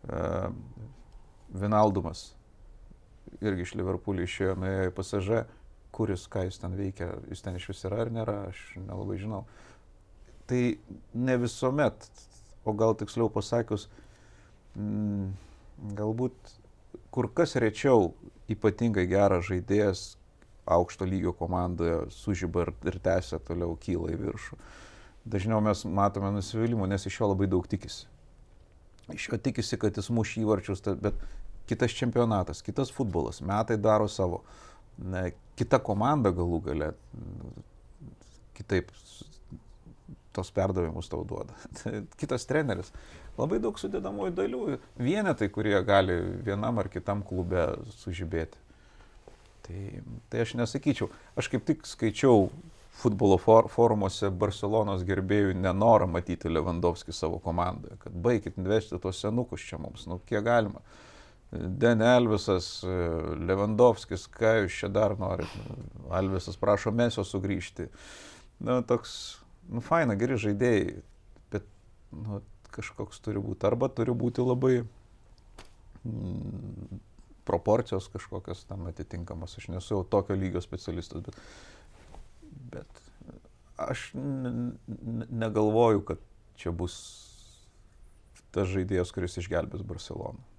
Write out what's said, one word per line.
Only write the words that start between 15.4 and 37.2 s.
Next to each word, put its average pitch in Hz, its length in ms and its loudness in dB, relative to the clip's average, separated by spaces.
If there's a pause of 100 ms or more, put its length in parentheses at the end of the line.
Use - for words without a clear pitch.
galbūt 110 640 -4 (540)
kur - 220 -2
kas 165 240 0
rečiau 113 560 6 (360)
ypatingai 104 600 2
geras 92 400 4
žaidėjas 95 560 2 (600)
aukšto 87 420 2
lygio 90 320 0
komandoje 85 720 0
sužiba 90 560 -2
ir, 82 60 -4 (160)
ir - 120 -2
tęsia 87 400 0
toliau, 85 380 -4
kyla 85 340 -4
į 85 80 -4
viršų. 107 380 -8 (680)
Dažniau 107 380 0
mes 104 240 2
matome 98 480 2
nusivylimų, 110 560 0
nes 98 160 0
iš - 160 -8
jo 107 80 4
labai 98 180 4
daug 92 220 2
tikisi. - 380 -6 (1000)
Iš - 200 -10
jo 117 100 -2
tikisi, 117 380 -2
kad 104 180 0
jis 101 140 -4
muš 117 300 0
įvarčius, 107 420 2
ta-, 98 160 -2
bet - 240 0 (460)
kitas 117 260 2
čempionatas, 113 720 2
kitas - 260 -2
futbolas, 85 540 -2
metai 107 320 2
daro 107 320 4
savo. 90 320 -2 (520)
Ne, 92 340 -4 (260)
kita - 300 2
komanda 110 500 2
galų 87 300 0
gale, 76 260 -2 (1600)